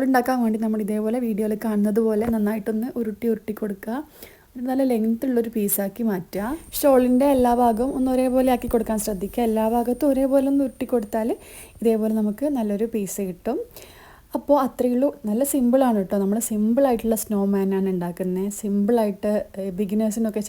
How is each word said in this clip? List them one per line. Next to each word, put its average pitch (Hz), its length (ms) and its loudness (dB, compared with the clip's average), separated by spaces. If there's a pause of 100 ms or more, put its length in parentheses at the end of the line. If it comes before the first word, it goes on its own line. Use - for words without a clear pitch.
ഉണ്ടാക്കാൻ 254 360 2
വേണ്ടി 220 220 0
നമ്മൾ 220 200 -2
ഇതേപോലെ 214 420 -2
വീഡിയോയിൽ 214 280 -2 (100)
കാണുന്നത് 214 420 2
പോലെ 220 280 0
നന്നായിട്ടൊന്ന് 220 540 -2 (120)
ഉരുട്ടി 214 320 -4
ഉരുട്ടി 214 280 -6
കൊടുക്കുക. 214 360 -6 (560)
ഒരു 254 160 -10
നല്ല 262 220 0
ലെങ്ത് 226 360 0
ഉള്ളൊരു 233 280 0
പീസാക്കി 202 540 -2
മാറ്റുക. 196 380 -4 (320)
ഷാളിൻ്റെ 254 560 4
എല്ലാ 247 240 4
ഭാഗവും 240 380 2
ഒന്ന് 262 160 0
ഒരേപോലെ 254 420 2
ആക്കി 240 180 -4
കൊടുക്കാൻ 220 320 0
ശ്രദ്ധിക്കുക. 202 440 -4
എല്ലാ 220 160 2 (100)
ഭാഗത്തും 240 360 0
ഒരേപോലെ 269 400 2
ഒന്ന് 277 140 2
ഉരുട്ടി 254 280 -6
കൊടുത്താൽ 220 360 -2 (520)
ഇതേപോലെ 220 400 2
നമുക്ക് 208 240 -2 (120)
നല്ലൊരു 214 360 -2
പീസ് 202 360 -4
കിട്ടും. 226 300 -6 (800)
അപ്പോൾ 277 280 2
അത്രയേ 247 300 0
ഉള്ളൂ. 262 120 2 (220)
നല്ല 220 220 2
സിമ്പിളാണ് 247 500 4
കേട്ടോ. 190 220 -2
നമ്മൾ 196 140 0 (120)
സിമ്പിളായിട്ടുള്ള 226 720 2
സ്നോമാനാണ് 196 720 0
ഉണ്ടാക്കുന്നത്. 185 560 -4 (100)
സിമ്പിളായിട്ട്, 208 720 0 (300)
ഏ, - 20 -6 (160)
ബിഗിനേഴ്സിനൊക്കെ 214 680 -2